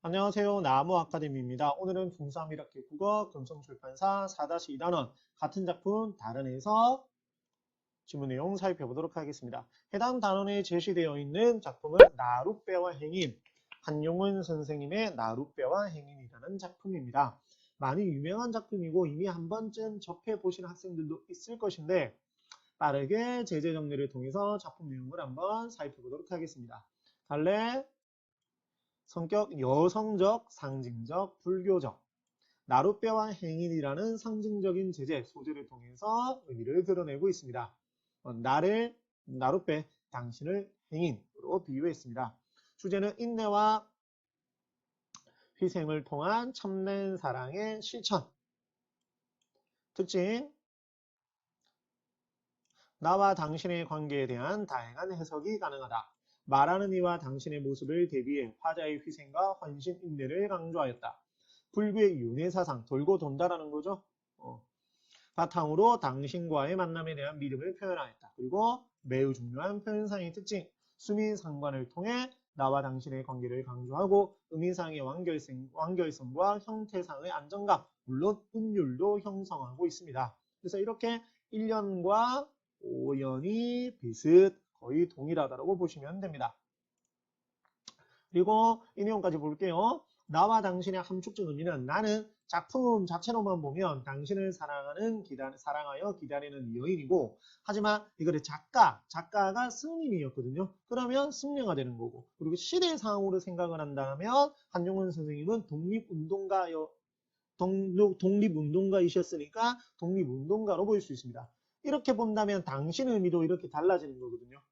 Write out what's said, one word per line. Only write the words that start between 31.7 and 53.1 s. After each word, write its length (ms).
나룻배와 600
행인이라는 880
상징적인 760
제재, 320
소재를 460
통해서 800
의미를 360
드러내고 460
있습니다. 440
어, 100
나를, 640
나룻배, 640
당신을 600
행인으로 720
비유했습니다. 760
주제는 420
인내와 720
희생을 420
통한 500
참된 640
사랑의 640
실천. 460
특징, 580
나와 360